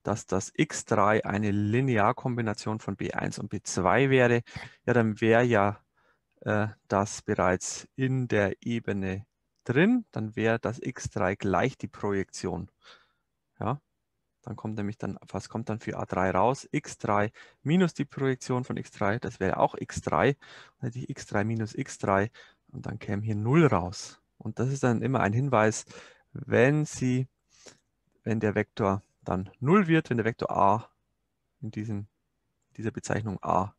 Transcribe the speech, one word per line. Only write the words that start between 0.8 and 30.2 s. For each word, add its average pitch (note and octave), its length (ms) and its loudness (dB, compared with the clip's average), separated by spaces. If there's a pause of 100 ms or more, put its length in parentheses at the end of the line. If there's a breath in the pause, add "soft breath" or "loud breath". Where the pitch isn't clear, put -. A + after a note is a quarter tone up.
drei G#2+ 400 4
eine G2+ 260 -2
Linearkombination A2 1300 0
von G2 160 -6
B - 180 -6
eins - 260 -4
und - 100 -8
B - 140 -8
zwei G2+ 480 2
wäre, A#2+ 320 4 (420 loud breath)
ja, B2 80 2
dann A2 280 2
wäre A2+ 220 6
ja, G#2 380 2 (640)
äh, G#2+ 260 0 (200)
das G2+ 340 0
bereits F#2 760 0
in C3 320 -2
der G2+ 340 0
Ebene G2+ 640 -4 (380)
drin, G#3 480 4
dann A2 240 -6
wäre A2+ 220 2
das A#2 200 -4
x - 300 -10
drei G2 280 -2
gleich G2+ 420 0
die G#2 100 -10
Projektion. F#2+ 840 -6 (880 soft breath)
Ja, A2+ 220 -4 (640)
dann - 140 -12
kommt A2 200 -8
nämlich G#2 220 -6
dann, G2+ 280 -8
was - 220 -10
kommt A2+ 220 -8
dann G#2+ 100 -6
für G2 180 -8
A F2+ 60 -4
drei F#2+ 260 0
raus? G#2 400 0
X - 280 -6
drei G#2 340 0 (300 loud breath)
minus E3+ 320 2
die D3 100 -4
Projektion C3 600 -4
von - 120 -6
x - 140 -10
drei, G#2 280 0
das - 220 -8
wäre F#2+ 160 0
auch - 180 2
x - 280 -8
drei, G#2+ 320 2 (460 loud breath)
dann B2+ 100 -6
hätte A#2+ 80 -10
ich - 100 -10
x - 160 -10
drei G#2 200 -2
minus A2 300 -4
x - 220 -10
drei G2+ 340 2 (420 loud breath)
und - 120 -12
dann A2 140 -8
käme G2+ 240 -6
hier A2 140 -4
null C3+ 300 4
raus. F2+ 540 -2 (160)
Und - 220 -10
das B2 100 0
ist C3+ 140 -6
dann A#2 180 2
immer B2 200 0
ein F#2+ 120 2
Hinweis, A#2 540 2 (460 loud breath)
wenn C3+ 520 2
Sie, B2+ 420 -2 (960 loud breath)
wenn A2+ 160 -2
der G#2+ 160 0
Vektor G#2 480 0 (220)
dann F#2 340 -4
null E3 300 4
wird, D#3+ 220 2
wenn B2 60 0
der A2 80 0